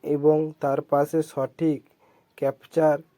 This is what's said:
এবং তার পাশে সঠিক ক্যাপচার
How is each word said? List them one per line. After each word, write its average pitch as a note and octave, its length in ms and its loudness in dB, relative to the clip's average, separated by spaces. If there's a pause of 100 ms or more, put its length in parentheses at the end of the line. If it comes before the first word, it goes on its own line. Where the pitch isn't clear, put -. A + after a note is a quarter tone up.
এবং D3+ 340 2 (220)
তার C#3 220 -2
পাশে D3 420 0
সঠিক D3 560 -4 (580)
ক্যাপচার D3 580 0 (220)